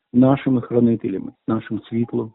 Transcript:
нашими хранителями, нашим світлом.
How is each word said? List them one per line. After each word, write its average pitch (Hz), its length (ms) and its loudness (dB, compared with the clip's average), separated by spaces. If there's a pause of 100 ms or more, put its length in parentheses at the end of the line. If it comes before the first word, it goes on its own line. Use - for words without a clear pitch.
(120)
нашими 131 480 4
хранителями, 117 720 -2 (160)
нашим 110 400 -4
світлом. 117 460 -4